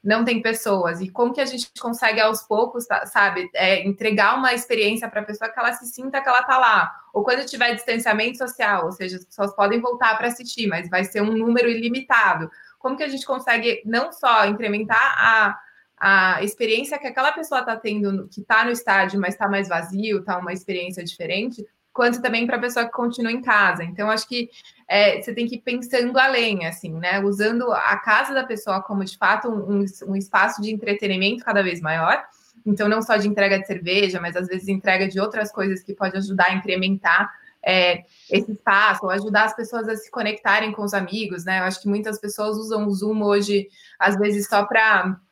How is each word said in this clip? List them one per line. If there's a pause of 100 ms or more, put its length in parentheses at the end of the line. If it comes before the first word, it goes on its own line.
não
tem
pessoas?
E
como
que
a
gente (100)
consegue,
aos
poucos,
tá,
sabe,
é,
entregar
uma
experiência
pra
pessoa
que
ela
se
sinta
que
ela
tá
lá? (200)
Ou
quando
tiver
distanciamento
social,
ou
seja,
as
pessoas
podem
voltar
pra
assistir,
mas
vai
ser
um
número
ilimitado. (280)
Como
que
a
gente
consegue
não
só
incrementar
a, (380)
a
experiência
que
aquela
pessoa
tá
tendo,
no,
que
tá
no
estádio,
mas
tá
mais
vazio,
tá
uma
experiência
diferente, (280)
quanto
também
pra
pessoa
que
continua
em
casa.
Então,
acho
que, (400)
é,
você
tem
que
ir
pensando
além,
assim,
né?
Usando
a
casa
da
pessoa
como,
de
fato,
um,
um, (240)
um
espaço
de
entretenimento
cada
vez
maior. (400)
Então,
não
só
de
entrega
de
cerveja,
mas
às
vezes
entrega
de
outras
coisas
que
pode
ajudar
a
incrementar, (300)
é, (260)
esse
espaço,
ou
ajudar
as
pessoas
a
se
conectarem
com
os
amigos,
né?
Eu
acho
que
muitas
pessoas
usam
o
Zoom
hoje, (300)
às
vezes,
só
pra (120)